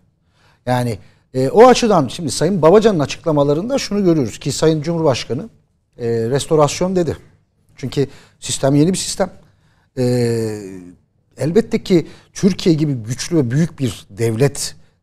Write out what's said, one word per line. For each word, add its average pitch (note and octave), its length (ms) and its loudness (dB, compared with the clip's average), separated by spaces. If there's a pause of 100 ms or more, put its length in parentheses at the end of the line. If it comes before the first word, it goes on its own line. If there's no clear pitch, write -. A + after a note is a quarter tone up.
(680)
Yani, B2 320 -2 (360)
e, C3 140 0
o A3 180 8
açıdan G#3 420 4
şimdi D3 220 -8
Sayın E3 320 -2
Babacan'ın G3 360 6
açıklamalarında D3+ 800 0
şunu G3+ 260 -4
görüyoruz D#3 340 0
ki C#3 140 -6
Sayın D#3+ 300 0
Cumhurbaşkanı, D#3+ 640 -2 (500)
e, A#2+ 100 -8
restorasyon C#3+ 880 0
dedi. D#3 200 -2 (600)
Çünkü C3+ 300 -4 (340)
sistem - 340 0
yeni D#3 180 4
bir F3+ 60 -4
sistem. - 320 -6 (680)
E, B2+ 60 0 (1300)
elbette E3+ 460 -2
ki E3+ 240 0 (260)
Türkiye F#3 420 0
gibi D3+ 180 0
güçlü B2 440 -6
ve C3 140 0
büyük D3+ 280 -2
bir - 320 -6
devlet, A#2 640 -2 (280)